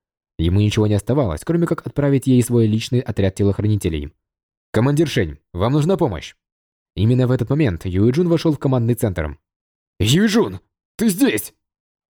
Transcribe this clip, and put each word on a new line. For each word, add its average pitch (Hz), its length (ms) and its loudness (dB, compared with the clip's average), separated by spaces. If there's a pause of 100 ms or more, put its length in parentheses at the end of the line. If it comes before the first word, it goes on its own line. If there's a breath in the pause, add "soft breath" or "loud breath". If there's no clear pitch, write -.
(380)
Ему 87 220 2
ничего 107 260 2
не 104 80 0
оставалось, 107 500 -2
кроме 170 220 0
как - 180 -6
отправить 139 440 0
ей 127 140 4
свой 117 240 2
личный 113 340 0
отряд 101 340 -2
телохранителей. 101 800 -2 (580)
«Командир 143 380 0
Шэнь, 80 300 -4 (140)
вам 101 200 -2
нужна 156 240 2
помощь?» 107 400 -6 (580)
Именно 123 320 2
в 127 60 0
этот 123 180 -2
момент 135 340 0
Юй 95 280 2
Джун 175 160 0
вошел 165 240 2
в 139 60 -4
командный 120 360 0
центр. 82 440 -4 (600)
«Юй 165 300 2
Джун, 156 320 0 (360)
ты 226 120 0
здесь?» 214 460 0 (580)